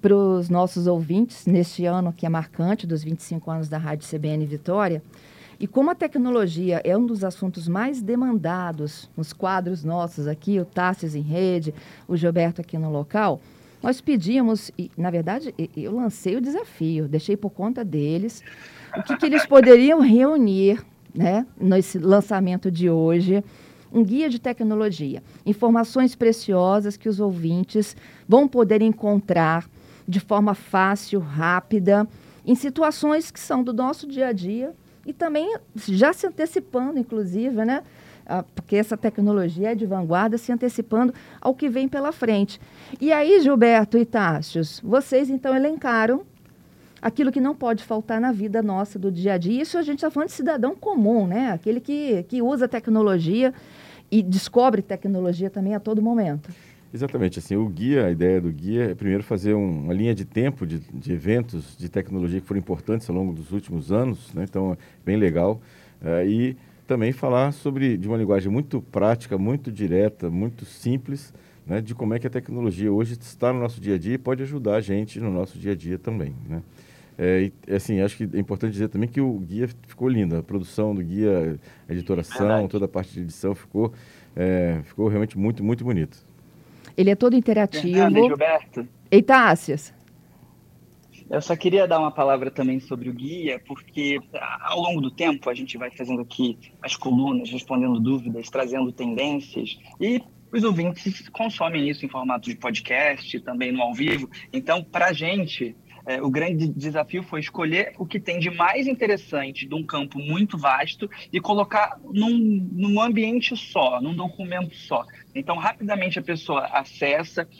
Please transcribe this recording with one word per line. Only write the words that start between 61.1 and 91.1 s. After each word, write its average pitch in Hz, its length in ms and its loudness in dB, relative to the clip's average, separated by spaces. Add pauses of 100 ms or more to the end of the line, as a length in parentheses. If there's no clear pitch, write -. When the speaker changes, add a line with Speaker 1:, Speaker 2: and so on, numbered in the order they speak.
Speaker 2:
eventos 92 680 -4
de 87 120 -10
tecnologia 90 500 -4
que - 80 -14
foram 101 120 -2
importantes 101 500 -6
ao 87 80 -2
longo 92 160 -2
dos 80 180 -12
últimos 85 400 -6
anos, 113 420 -2
né? 90 140 -6
Então, 95 240 -4
é 87 60 -4 (280)
bem 98 120 0
legal. 95 420 2 (420)
É, 85 240 0
e 117 300 0 (300)
também 123 280 0
falar 131 400 0
sobre, 135 420 -2
de 95 140 -6
uma 113 80 -2
linguagem 98 340 0
muito 127 300 -2
prática, 107 560 -2
muito 120 340 -2
direta, 98 580 0
muito 107 360 -6
simples, 135 680 -8 (320)
né, 101 140 -4
de 110 160 -8
como 110 180 -4
é 120 60 -2
que 127 80 -8
a - 20 -4
tecnologia 117 600 -4
hoje 113 220 0
está 120 400 -4
no 127 80 -2
nosso 117 180 -6
dia 98 160 -2
a - 20 -2
dia 98 180 -4
e - 20 -6
pode 127 260 -4
ajudar 135 320 -2
a 110 60 2
gente 104 360 -4
no 107 140 -4
nosso 92 260 -6
dia 101 140 -6
a 98 40 -2
dia 85 220 -8
também, 95 380 -8 (120)
né? 82 140 -8 (560)
É, 92 320 2 (180)
e, - 60 -4
assim, 98 280 0
acho 101 160 -2
que 107 160 -6
é - 60 -2
importante 104 340 -4
dizer 101 160 -4
também 110 180 -2
que 127 140 -4
o 123 180 -2
guia 101 300 -6 (180)
ficou 127 220 -4
lindo, 98 260 0
a 80 80 -4
produção 101 500 -4
do 95 80 -4
guia, 87 560 0 (300)
a 85 60 -8
editoração, 90 540 -2
Speaker 3:
Verdade. 107 200 2
Speaker 2:
toda 98 180 -2
a 92 40 -4
parte 92 240 -8
de 90 80 -10
edição 90 340 -6
ficou, 113 380 -4 (420)
é, 90 480 0
ficou 104 240 -2
realmente 107 320 -2
muito, 107 240 -2
muito 117 220 -2
bonito. 90 320 -2 (800)
Speaker 1:
Ele 196 120 6
é 202 60 4
todo 247 180 4
interativo. 214 600 2
Speaker 3:
Fernanda 196 260 6
e 226 40 8
Gilberto. 151 640 0 (220)
Speaker 1:
Ei, 202 140 8
Tássias. 180 720 4 (1400)